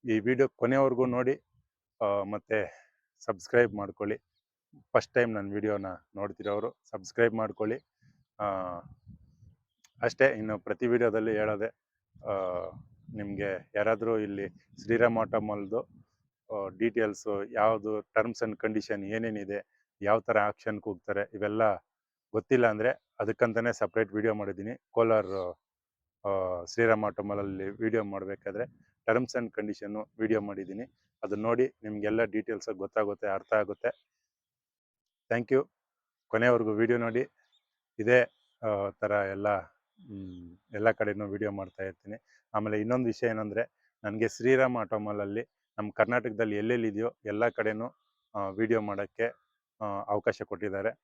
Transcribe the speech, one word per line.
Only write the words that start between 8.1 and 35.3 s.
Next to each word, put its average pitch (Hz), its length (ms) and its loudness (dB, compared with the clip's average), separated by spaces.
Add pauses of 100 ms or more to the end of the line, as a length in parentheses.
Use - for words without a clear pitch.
ಆ, 104 40 -2 (1600)
ಅಷ್ಟೇ. 127 360 4
ಇನ್ನು 107 200 -4
ಪ್ರತಿ 104 280 -2
ವಿಡಿಯೋದಲ್ಲಿ 113 460 4
ಹೇಳೋದೆ, 107 340 0 (580)
ಆ, 110 80 -4 (840)
ನಿಮ್ಗೆ 101 600 -6
ಯಾರಾದ್ರೂ 110 440 0
ಇಲ್ಲಿ 98 300 -4 (340)
ಶ್ರೀರಾಮ್ 117 360 4
ಆಟೋ 110 220 0
ಮಾಲ್ದು, 104 400 -4 (760)
ಆ, 98 140 -6
ಡೀಟೇಲ್ಸು, 104 840 -2
ಯಾವ್ದು 107 480 2
terms 113 440 0
and 107 160 -4
condition 107 440 -2
ಏನೇನಿದೆ, 104 840 -6 (140)
ಯಾವ 104 180 4
ಥರ 107 180 2
ಆಕ್ಷನ್‌ಗೆ 104 520 -2
ಹೋಗ್ತಾರೆ, 98 440 -4
ಇವೆಲ್ಲ 104 400 2 (580)
ಗೊತ್ತಿಲ್ಲ 120 340 2
ಅಂದ್ರೆ 110 360 0 (180)
ಅದಕ್ಕಂತಾನೆ 117 520 2
ಸಪರೇಟ್ 101 400 0
ವಿಡಿಯೋ 107 220 0
ಮಾಡಿದ್ದೀನಿ. 101 440 -6 (120)
ಕೋಲಾರ, 113 360 4 (1000)
ಆ, 92 360 -2
ಶ್ರೀರಾಮ್ 110 400 4
ಆಟೋ 101 180 -4
ಮಾಲಲ್ಲಿ 98 480 -4
ವಿಡಿಯೋ 110 340 0
ಮಾಡ್ಬೇಕಾದ್ರೆ 98 600 -8 (460)
terms 123 280 2
and 117 100 -4 (120)
condition 104 480 -8 (100)
ವಿಡಿಯೋ 110 220 4
ಮಾಡಿದ್ದೀನಿ. 98 420 -8 (400)
ಅದನ್ನ 104 200 -4
ನೋಡಿ 120 240 2 (160)
ನಿಮ್ಗೆಲ್ಲ 107 420 -2
ಡೀಟೇಲ್ಸ್ 107 500 -4
ಗೊತ್ತಾಗುತ್ತೆ, 101 520 -4
ಅರ್ಥ 98 260 -2
ಆಗುತ್ತೆ. 104 360 0 (1400)